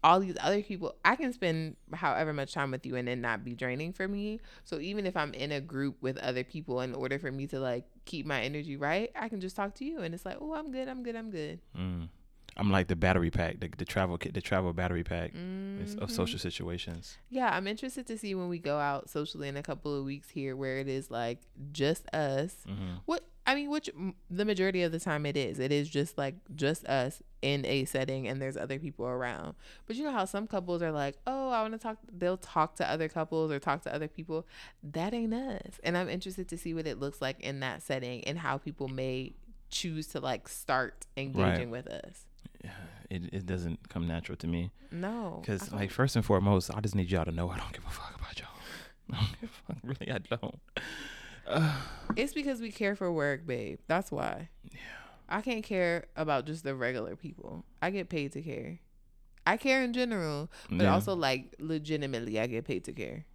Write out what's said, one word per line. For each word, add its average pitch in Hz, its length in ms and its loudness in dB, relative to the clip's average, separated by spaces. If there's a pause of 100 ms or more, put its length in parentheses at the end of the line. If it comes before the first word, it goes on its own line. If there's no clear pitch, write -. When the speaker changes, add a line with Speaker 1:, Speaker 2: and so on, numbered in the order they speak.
Speaker 1:
all 165 180 10
these 185 200 0
other 202 220 6
people, 190 320 -4 (100)
I 202 120 10
can 262 160 0
spend 160 440 0 (160)
however 156 400 2
much 139 200 -2
time 143 180 0
with 131 160 -4
you 127 100 -2
and 123 120 -2
it 123 80 0
not 117 280 0
be 120 100 -6
draining 131 380 -2
for 190 160 -2
me. 208 320 -4 (240)
So 160 160 -6
even 196 260 -2
if 180 100 0
I'm 147 180 0
in 139 180 -2
a 143 80 0
group 135 400 -2
with 131 180 0
other 127 260 0
people, 127 360 -2
in 127 140 -2
order 135 240 0
for 156 120 -4
me 135 180 -4
to, 135 120 -2
like, 127 240 0 (200)
keep 139 220 -6
my 127 160 0
energy 147 340 -4
right, 165 380 0
I 226 140 -4
can 214 120 -4
just 185 160 -6
talk 202 200 -2
to 269 80 -8
you. 302 160 -4
And 165 140 -4
it's 185 100 -10
like, 185 160 -6
"Oh, 311 140 -6
I'm 311 180 -6
good, 262 160 -4
I'm 262 140 -8
good, 233 140 -6
I'm 226 140 -8
good." 160 300 -6 (180)
Speaker 2:
Mm. 87 300 -2 (500)
I'm 104 120 4
like 95 180 6
the 92 80 4
battery 87 340 6
pack, - 300 0
the, 87 160 -4
the - 80 -4
travel 90 320 2
kit, - 160 -4
the 98 80 -2
travel 92 320 2
battery 87 320 0
pack. 85 300 -2
It's - 600 -6
of - 100 -6
Speaker 1:
Mm-hmm. - 100 -4
Speaker 2:
social 92 240 0
situations. 87 800 -6 (100)
Speaker 1:
Yeah, 247 260 2
I'm 190 120 0
interested 247 400 -6
to 226 100 -6
see 208 180 -4
when 180 140 -2
we 175 100 -2
go 147 200 0
out 143 320 0
socially 147 380 -2
in 139 100 -4
a 147 40 -6
couple 147 340 -4
of 139 100 -2
weeks 139 240 -8
here, 135 260 -4
where 135 220 -2
it 135 100 -2
is, 135 220 -2
like, 117 300 -2 (320)
just 151 420 2
us. 147 420 2 (100)
Speaker 2:
Mm-hmm. 95 280 -4 (100)
Speaker 1:
What, 330 200 0 (220)
I 262 100 6
mean, 285 120 -2
which 302 220 0
m-, 185 240 -4 (160)
the 190 160 2
majority 185 380 4
of 170 60 4
the 165 80 0
time 151 280 0
it 143 100 2
is. 131 220 2
It 135 120 2
is 147 200 4
just, 143 260 0
like, 139 200 0 (180)
just 151 320 2
us 135 360 2 (200)
in 139 240 4
a 135 180 4
setting 131 420 0
and 131 140 -2
there's 135 160 -4
other 139 220 -2
people 147 280 -6
around. 123 480 -4 (320)
But 226 100 -4
you 277 80 -2
know 294 80 0
how 214 120 2
some 202 220 -4
couples 180 340 0
are 165 120 2
like, 139 240 0 (100)
"Oh, 262 240 0
I 233 100 2
wanna 220 160 0
talk," 220 220 -6 (120)
they'll 180 280 0
talk - 380 2
to - 140 2
other 156 200 2
couples 160 420 0
or 143 60 0
talk 143 240 0
to - 120 -4
other 151 140 -2
people. 160 380 -6 (360)
That 160 300 -2
ain't 226 220 0
us. 240 500 -6
And 170 100 2
I'm 175 140 2
interested 185 400 -4
to 165 80 -6
see 170 160 -4
what 160 140 -2
it 127 120 -4
looks 139 220 -4
like 131 200 -2
in 139 200 -4
that 127 220 -4
setting 123 420 -4
and 156 140 -2
how 139 180 0
people 139 320 -6
may 131 460 -2 (340)
choose 156 400 -2
to, 143 120 -4
like, 131 280 -2
start - 560 0 (140)
engaging 135 240 2
Speaker 2:
Right. 92 280 4
Speaker 1:
with 123 180 -6
us. - 340 -10 (420)
Speaker 2:
Yeah, 104 60 -8 (400)
it, 90 120 -2 (100)
it 95 140 -2
doesn't 87 440 0
come 85 180 0
natural 82 300 -2
to - 100 -2
me. 85 240 0 (180)
Speaker 1:
No, 190 560 -4
Speaker 2:
'Cause, 98 260 -2
Speaker 1:
I 104 40 -4
Speaker 2:
like, 101 40 0 (100)
Speaker 1:
don't. - 20 -10
Speaker 2:
first 131 240 4
and 113 80 4
foremost, 98 500 8
I 107 60 -2
just 104 160 2
need 90 160 4
y'all 85 120 6
to 80 60 -2
know 85 200 2
I 87 80 -2
don't - 140 -6
give - 140 -10
a - 40 -6
fuck - 260 -8
about - 240 -8
y'all. - 80 -12 (320)
<laughs> - 320 -14
I - 60 -4
don't - 220 2
give 226 100 -10
a - 220 -10
fuck. 160 120 -4
Really, 131 280 -4
I 120 60 0
don't. - 400 -4 (880)
Uh. 156 300 4 (400)
Speaker 1:
It's 269 160 2
because 269 280 0
we 226 100 -4
care 208 260 2
for 180 160 0
work, 147 340 2
babe. 117 320 -4 (100)
That's 180 220 2
why. - 380 -2 (160)
Speaker 2:
Yeah. - 140 -16 (500)
Speaker 1:
I 196 140 0
can't 226 220 0
care 175 420 2 (100)
about 147 300 2
just 156 180 -6
the 139 100 0
regular 123 420 0
people. - 480 -12 (180)
I 170 80 4
get 190 180 -2
paid 143 240 -2
to 139 100 -6
care. 156 360 -6 (680)
I 190 100 8
care 262 260 4
in 247 100 2
general, 180 580 0 (200)
but 87 140 6
Speaker 2:
Yeah. 104 100 10
Speaker 1:
also, 202 200 4
like, 131 440 2
legitimately, 147 800 0
I 117 60 2
get 120 180 -2
paid 95 200 -2
to - 80 -8
care. 107 420 -8